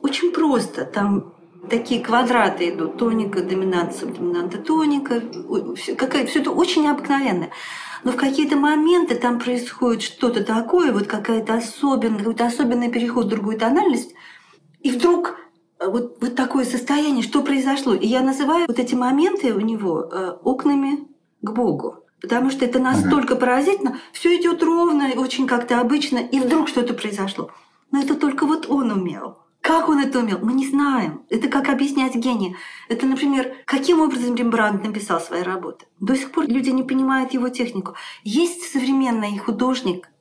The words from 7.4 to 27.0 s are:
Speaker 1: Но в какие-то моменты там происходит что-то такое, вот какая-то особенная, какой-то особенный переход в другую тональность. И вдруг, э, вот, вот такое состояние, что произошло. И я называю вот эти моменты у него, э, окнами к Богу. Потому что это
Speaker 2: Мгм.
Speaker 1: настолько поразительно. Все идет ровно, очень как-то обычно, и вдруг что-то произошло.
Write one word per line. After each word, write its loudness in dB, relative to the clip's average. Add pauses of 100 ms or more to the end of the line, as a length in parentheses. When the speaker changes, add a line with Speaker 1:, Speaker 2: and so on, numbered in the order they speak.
Speaker 1:
Но 0
в -2
какие-то 2
моменты 4
там 0
происходит -2
что-то -2
такое, 2
вот 0
какая-то -2
особенная, 0
какой-то 0
особенный 0
переход 0
в 0
другую -2
тональность. 2 (680)
И 0
вдруг, 2 (440)
э, -2
вот, -4
вот -2
такое 0
состояние, 0
что -2
произошло. 0
И 0
я 2
называю 2
вот -2
эти 0
моменты 2
у 0
него, -2 (100)
э, -4 (120)
окнами 0 (340)
к -6
Богу. -2 (260)
Потому 0
что 0
это 2
Speaker 2:
Мгм. 2
Speaker 1:
настолько 2
поразительно. 0 (160)
Все 0
идет 2
ровно, 2
очень -2
как-то 0
обычно, 0
и 0
вдруг 2
что-то 0
произошло. -6 (400)